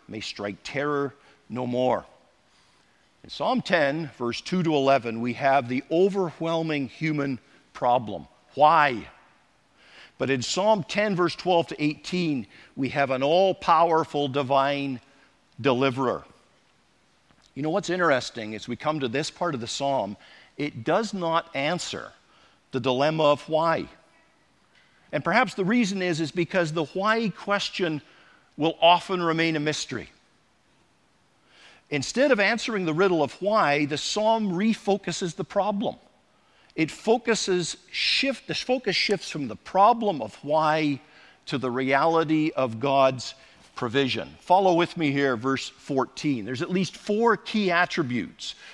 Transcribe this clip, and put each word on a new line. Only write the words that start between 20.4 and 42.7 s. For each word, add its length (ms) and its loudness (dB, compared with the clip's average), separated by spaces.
it 280 -8
does 280 0
not 420 -2
answer 580 -4
the 100 -4
dilemma 440 2
of 240 2
why. 380 0
And 120 -2
perhaps 300 2
the 100 0
reason 360 2
is, 200 0
is 100 -2
because 420 -2
the 120 -2
why 460 -2
question 720 -4
will 240 0
often 400 4
remain 360 0
a 40 -2
mystery. 500 -6
Instead 400 0
of 80 -2
answering 460 -2
the 100 -2
riddle 260 2
of 120 0
why, 420 2
the 140 -4
psalm 540 0
refocuses 800 -2
the 80 -8
problem. 540 -2
It 120 0
focuses, 880 0
shift, 560 -2
the 80 -4
focus 400 -2
shifts 340 -2
from 200 -6
the 80 -10
problem 640 2
of 200 -10
why 580 2
to 120 -4
the 120 -2
reality 840 2
of 240 -2